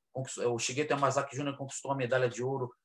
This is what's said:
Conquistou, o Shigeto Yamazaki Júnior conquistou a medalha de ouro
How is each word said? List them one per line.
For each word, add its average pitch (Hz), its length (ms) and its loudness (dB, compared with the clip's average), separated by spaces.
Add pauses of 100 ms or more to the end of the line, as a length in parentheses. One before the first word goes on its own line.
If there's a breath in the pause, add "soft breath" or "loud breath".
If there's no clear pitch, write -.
(120)
Conquistou, 123 420 -2
o 117 40 0
Shigeto 143 340 0
Yamazaki 139 420 2
Júnior 139 220 -4
conquistou 135 360 -4
a 135 40 -2
medalha 127 320 4
de 113 140 -4
ouro 127 280 -2 (140)